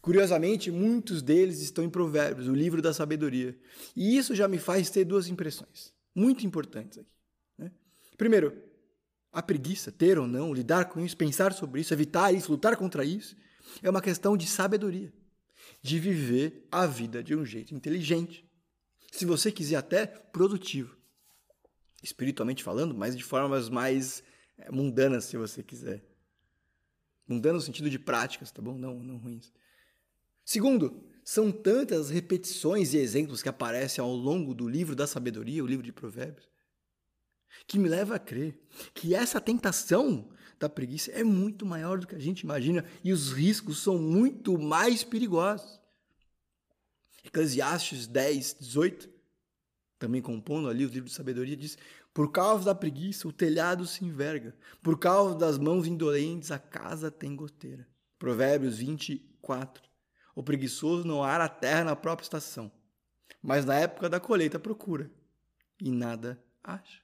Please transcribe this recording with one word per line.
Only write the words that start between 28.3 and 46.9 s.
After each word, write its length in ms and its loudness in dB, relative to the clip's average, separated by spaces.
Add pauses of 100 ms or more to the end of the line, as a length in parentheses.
tá 100 -16
bom? 160 -8
Não, 260 -10
não 140 -12
ruins. 340 -14 (960)
Segundo, 580 2 (200)
são 280 2
tantas 580 2
repetições 840 0
e 40 4
exemplos 460 0
que 60 -2
aparecem 520 -4
ao 120 -2
longo 400 -2
do 140 -4
livro 280 -2
da 100 0
sabedoria, 580 -4
o 40 -2
livro 160 -2
de 80 -12
Provérbios, 560 -12 (1200)
que 120 0
me 100 4
leva 260 -2
a 40 -4
crer 420 -8 (320)
que 220 0
essa 260 0
tentação 880 2 (300)
da 100 -2
preguiça 420 -6
é 120 -2
muito 420 2
maior 340 -4
do 80 -8
que 80 -12
a 40 -10
gente 220 -4
imagina 440 0 (180)
e 80 2
os 220 0
riscos 480 2
são 160 2
muito 600 4
mais 460 4
perigosos. 800 0 (1400)